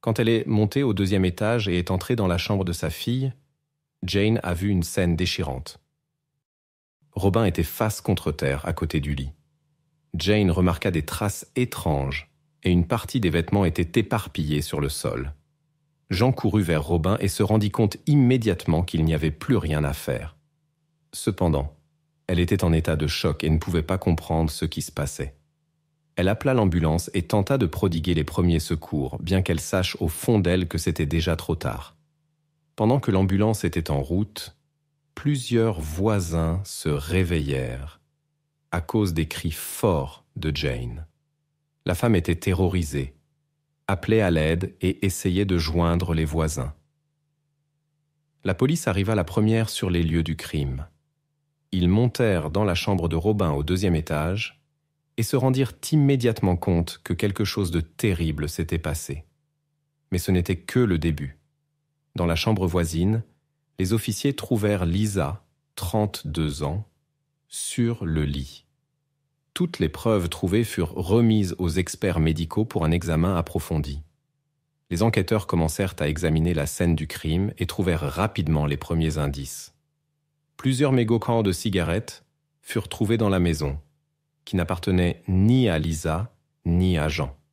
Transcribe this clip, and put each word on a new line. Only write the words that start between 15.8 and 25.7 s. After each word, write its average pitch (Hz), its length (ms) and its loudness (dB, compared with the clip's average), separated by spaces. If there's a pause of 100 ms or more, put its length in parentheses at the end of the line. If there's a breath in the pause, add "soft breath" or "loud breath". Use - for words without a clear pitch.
Jean 117 220 2
courut 107 300 0
vers 80 220 0
Robin 87 360 0
et 98 80 0
se - 140 -2
rendit 104 280 2
compte 110 260 0 (100)
immédiatement 117 760 4
qu'il 82 220 0
n'y 80 100 2
avait 78 160 0
plus 117 260 0
rien 76 280 0
à 71 80 -2
faire. - 440 -6 (760)
Cependant, 80 640 0 (500)
elle 87 140 2
était 90 240 2
en 85 80 4
état 80 240 2
de 76 100 0
choc 73 380 -2
et 78 60 2
ne 80 80 4
pouvait 82 240 0
pas 92 160 -2
comprendre 82 520 0
ce - 140 -6
qui 78 180 -6
se - 100 -10
passait. 71 440 -6 (800)